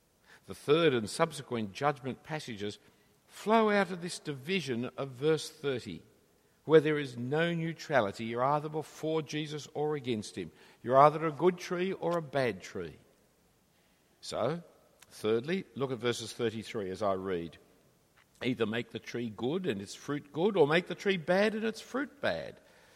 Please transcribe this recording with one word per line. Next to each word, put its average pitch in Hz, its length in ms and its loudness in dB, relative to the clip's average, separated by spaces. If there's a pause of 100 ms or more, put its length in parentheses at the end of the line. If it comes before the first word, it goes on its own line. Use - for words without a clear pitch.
(460)
The 98 80 -12
third 156 380 4
and 113 160 0
subsequent 135 640 -2
judgment 131 500 -4
passages 104 560 -8 (480)
flow 220 440 2
out 202 200 2
of 180 120 -8
this 175 160 -8
division 135 800 -4
of 135 100 -4
verse 143 400 0
thirty, 117 540 -6 (640)
where 156 140 10
there 151 180 0
is 131 180 -6
no 147 380 0
neutrality. 151 720 0
You're 117 180 -2
either 147 240 0
before 156 540 -4
Jesus 151 500 -8
or 151 240 -2
against 120 400 -4
him. 85 160 -8 (300)
You're 123 160 6
either 151 280 10
a 156 60 -2
good 165 240 4
tree 180 380 -4
or 170 240 -2
a 165 40 -4
bad 127 400 0
tree. 85 360 -10 (1200)
So, 123 420 -4 (480)
thirdly, 127 540 -2 (100)
look 131 160 -4
at 127 80 -6
verses 117 340 -2
thirty-three 110 580 -4
as 95 120 -6
I 98 120 2
read. 92 440 -4 (840)
"Either 117 240 0
make 113 260 -4
the 117 80 -8
tree 120 300 -8
good 131 360 -4
and 104 160 -2
its 101 120 -12
fruit - 380 -8
good, 202 240 0
or 151 100 10
make 170 200 4
the 180 80 -6
tree 196 220 0
bad 185 380 2
and 214 100 -6
its 220 160 -6
fruit - 400 -8
bad. 82 400 -4 (360)